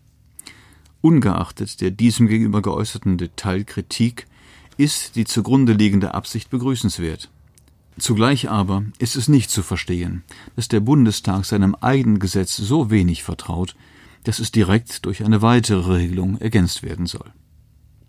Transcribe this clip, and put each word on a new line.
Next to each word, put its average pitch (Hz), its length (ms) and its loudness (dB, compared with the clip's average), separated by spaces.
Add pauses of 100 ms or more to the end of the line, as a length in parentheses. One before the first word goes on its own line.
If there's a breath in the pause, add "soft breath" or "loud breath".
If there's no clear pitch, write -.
(1040 loud breath)
Ungeachtet 107 800 0
der 92 80 0
diesem 113 380 2
gegenüber 107 340 2
geäußerten 95 560 -2
Detailkritik 101 1080 -4 (520 soft breath)
ist - 380 -2
die 113 100 0
zugrunde 120 480 2
liegende 101 400 2
Absicht - 340 -8
begrüßenswert. 120 800 -4 (680)
Zugleich 120 500 0
aber 101 360 -2 (140)
ist - 180 -4
es 123 120 -2
nicht 139 220 4
zu 98 120 -2
verstehen, 90 600 -6 (340 loud breath)
dass 113 120 -6
der 113 120 2
Bundestag 107 640 2
seinem 98 300 2
eigenen 120 460 2
Gesetz 92 360 -2
so 117 340 0
wenig 90 320 2
vertraut, 87 540 -8 (480 soft breath)
dass 113 140 -2
es 110 140 -6
direkt 107 520 0
durch 92 200 -6
eine 107 180 2
weitere 110 500 2
Regelung 90 460 0
ergänzt 107 440 0
werden 87 240 -8
soll. - 260 -12 (760)